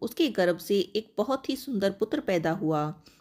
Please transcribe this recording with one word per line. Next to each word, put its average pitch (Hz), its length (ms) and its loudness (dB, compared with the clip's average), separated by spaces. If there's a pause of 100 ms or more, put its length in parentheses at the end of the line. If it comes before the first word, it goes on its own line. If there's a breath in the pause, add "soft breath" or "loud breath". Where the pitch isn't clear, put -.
उसके 302 280 0
गर्भ 180 300 2
से 202 220 0
एक - 360 -4
बहुत 262 320 0
ही 269 80 -2
सुंदर 202 340 -2
पुत्र 220 300 -2
पैदा 170 300 0
हुआ। 156 520 -2 (180 soft breath)